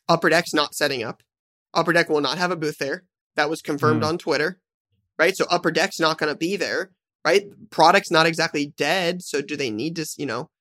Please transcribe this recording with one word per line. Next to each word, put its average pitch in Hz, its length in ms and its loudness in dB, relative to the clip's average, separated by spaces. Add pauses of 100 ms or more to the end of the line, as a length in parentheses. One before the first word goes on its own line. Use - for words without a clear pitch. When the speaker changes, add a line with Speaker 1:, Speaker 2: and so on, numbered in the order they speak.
Speaker 1:
Upper 170 220 4
Deck's 170 240 2
not 151 220 0
setting 139 280 -2
up. 123 200 -10 (500)
Upper 165 200 0
Deck 165 160 2
will 151 100 2
not 143 180 -2
have 180 140 -2
a 180 60 -4
booth 156 220 -6
there. 147 260 -6 (320)
That 151 120 2
was 156 120 -6
confirmed 143 420 0
Speaker 2:
Hmm. 151 60 0
Speaker 1:
on 170 80 -2
Twitter, 160 420 -2 (580)
right? 175 200 2
So - 120 0
Upper 175 220 0
Deck's 165 300 -2
not 160 160 2
gonna 151 180 -2
be 185 220 -4
there, 151 340 -4 (340)
right? 196 200 2 (240)
Product's 180 420 4
not 160 140 6
exactly 160 400 0 (100)
dead, 175 480 0
so 143 180 -4
do 147 140 -8
they 139 140 -4
need 131 260 -6
to, 170 60 -8
s-, - 180 -10
you 147 60 -6
know? 120 240 -6 (120)